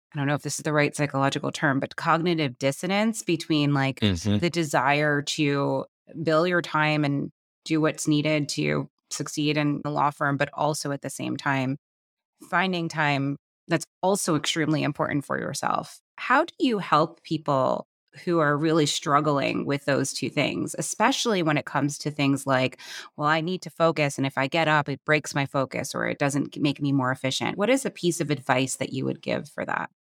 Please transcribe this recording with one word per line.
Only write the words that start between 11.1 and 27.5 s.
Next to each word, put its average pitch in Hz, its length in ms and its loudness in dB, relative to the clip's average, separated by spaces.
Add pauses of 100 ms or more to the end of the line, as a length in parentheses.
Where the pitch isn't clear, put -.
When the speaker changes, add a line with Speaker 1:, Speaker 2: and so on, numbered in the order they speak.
Speaker 1:
same 127 260 -6
time, 135 420 -2 (680)
finding 175 400 -2
time 143 480 0 (300)
that's 165 200 0 (160)
also 185 340 2
extremely 151 460 0
important 143 420 -2
for - 140 -2
yourself. - 640 -4 (160)
How 277 280 2
do - 160 -12
you 254 180 2
help 165 440 0
people 135 640 0 (380)
who 170 140 2
are 147 180 4
really 156 300 4
struggling 143 800 0
with 143 220 -4
those 135 260 0
two - 160 -4
things, - 500 -2
especially 214 640 0
when 151 140 2
it 156 80 -2
comes 143 340 -2
to 151 140 -6
things 139 340 0
like, 131 320 0 (380)
"Well, 151 100 -2
I 160 140 2
need 175 220 -4
to 151 80 -12
focus, 151 480 2
and 135 80 0
if 135 120 -4
I 135 80 2
get 160 220 2
up, 151 200 2
it 135 160 -6
breaks 151 300 0
my 139 120 0
focus - 480 -4
or - 120 -2
it 117 120 -2
doesn't 139 380 -2
make 147 240 0
me 143 120 0
more 131 180 2
efficient"? 131 480 -2